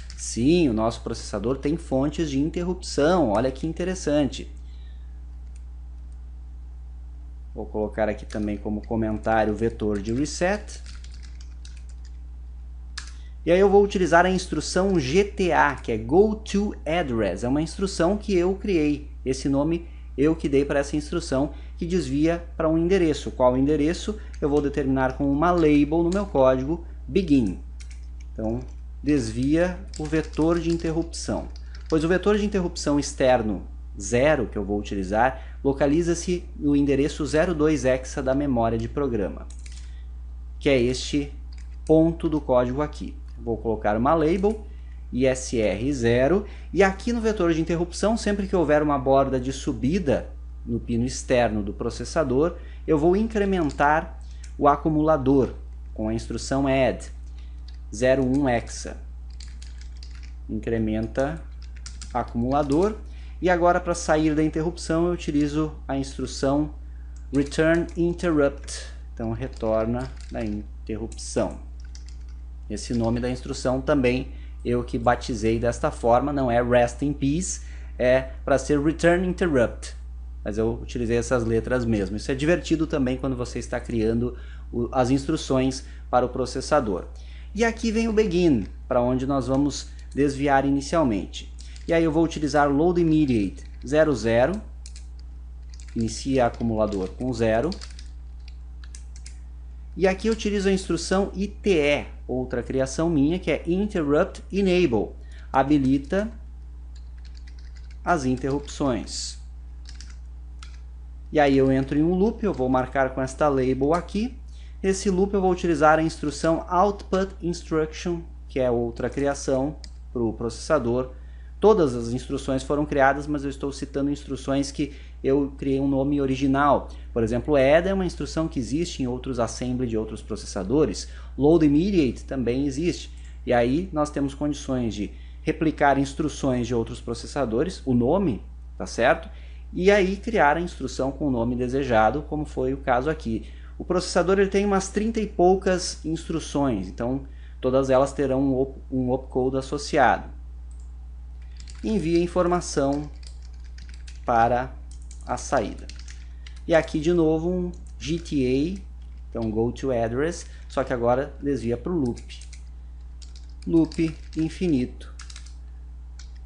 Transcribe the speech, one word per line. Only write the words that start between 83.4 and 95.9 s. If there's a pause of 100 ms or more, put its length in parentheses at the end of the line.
está
criando (340)
o,
as
instruções (260)
para
o
processador. (480)
E
aqui
vem
o
begin, (200)
pra
onde
nós
vamos (280)
desviar
inicialmente. (380)
E
aí
eu
vou
utilizar
load
immediate (200)
zero
zero, (1400)